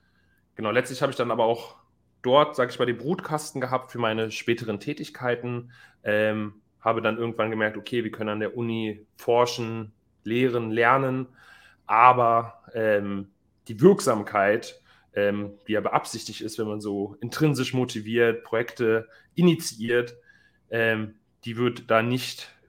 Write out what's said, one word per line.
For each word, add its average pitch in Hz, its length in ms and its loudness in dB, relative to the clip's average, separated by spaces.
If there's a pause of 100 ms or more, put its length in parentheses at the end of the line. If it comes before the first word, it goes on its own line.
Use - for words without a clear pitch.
(540)
genau, 110 160 -2
letztlich 127 320 0
habe 135 80 0
ich 123 60 -8
dann 120 140 0
aber 117 140 2
auch 117 320 -2 (460)
dort, 147 320 4
sag 123 160 0
ich - 80 -12
mal, 131 80 0
den 120 120 -2
Brutkasten 151 640 -6
gehabt 127 300 -4
für 120 80 -10
meine 110 320 0
späteren 110 480 -4
Tätigkeiten, 123 920 -6 (320)
ähm, 107 560 -2 (200)
habe 113 220 0
dann 110 160 0
irgendwann 113 320 -2
gemerkt, 110 260 -2
okay, 117 280 -4
wir 110 60 -6
können 110 200 -6
an 107 100 -4
der 104 160 -6
Uni 113 500 -6 (100)
forschen, 117 760 0 (300)
lehren, 117 480 0
lernen, 127 560 2 (600)
aber, 117 760 6 (120)
ähm, 101 560 0 (380)
die 107 120 -10
Wirksamkeit, 107 1000 4 (340)
ähm, 101 380 0 (140)
die 107 60 -4
ja 104 80 0
beabsichtigt 113 600 -4
ist, 110 180 -10
wenn 110 100 -4
man 107 120 -6
so 101 400 -6
intrinsisch 127 540 0
motiviert, 117 680 0
Projekte 113 640 0 (260)
initiiert, 120 840 2 (540)
ähm, 110 440 -2 (300)
die 117 120 -10
wird 123 340 -2
da 113 120 6
nicht - 520 -6 (140)